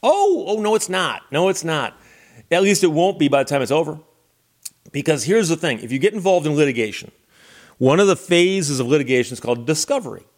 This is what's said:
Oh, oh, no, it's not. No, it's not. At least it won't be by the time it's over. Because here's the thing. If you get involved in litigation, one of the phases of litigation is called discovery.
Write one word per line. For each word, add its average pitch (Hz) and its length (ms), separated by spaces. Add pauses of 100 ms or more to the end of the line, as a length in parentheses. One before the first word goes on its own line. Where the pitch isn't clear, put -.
Oh, 370 420
oh, 214 140
no, 214 140
it's 208 140
not. 175 340 (100)
No, 170 160
it's 180 160
not. 151 340 (520)
At 180 120
least 196 220
it 165 80
won't 170 260
be 151 100
by 139 140
the 131 60
time 139 120
it's 123 120
over. 151 260 (960)
Because 143 320
here's 196 240
the 165 80
thing. 139 240
If 117 100
you 131 80
get 208 160
involved 180 320
in 151 80
litigation, 120 560 (680)
one 135 200
of 202 80
the 190 100
phases 175 640
of 120 60
litigation 127 460
is 120 80
called 120 260
discovery. 156 580 (140)